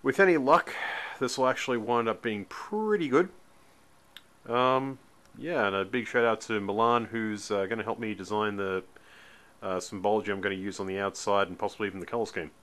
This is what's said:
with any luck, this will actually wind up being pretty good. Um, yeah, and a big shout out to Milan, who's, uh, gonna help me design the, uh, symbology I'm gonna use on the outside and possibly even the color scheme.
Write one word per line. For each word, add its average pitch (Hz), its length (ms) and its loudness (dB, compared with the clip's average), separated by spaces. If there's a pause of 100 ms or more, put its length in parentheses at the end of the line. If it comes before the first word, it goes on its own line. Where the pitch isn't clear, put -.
with 135 160 2
any 185 180 8
luck, 143 380 4 (440)
this 131 200 -2
will 127 80 4
actually 123 320 0
wind 117 280 2
up 110 140 -2
being 104 240 -4
pretty 208 640 -2
good. 156 220 4 (1160)
Um, 131 520 2 (400)
yeah, 135 280 0
and 98 80 0
a 98 100 2
big 113 220 -4
shout 120 180 4
out 110 160 2
to 110 180 -2
Milan, 113 460 2
who's, 107 460 -4
uh, 98 160 2
gonna 110 160 -4
help 110 160 -4
me 107 160 -4
design 104 400 -2
the, 95 280 -2 (760)
uh, 95 180 -2
symbology 104 520 0
I'm 98 100 -4
gonna 98 140 -2
use 95 240 -6
on 98 80 -4
the 95 120 -4
outside 98 480 0
and 90 100 -12
possibly 104 300 -4
even 95 120 -8
the 87 60 -8
color 117 200 -2
scheme. 80 260 -8 (120)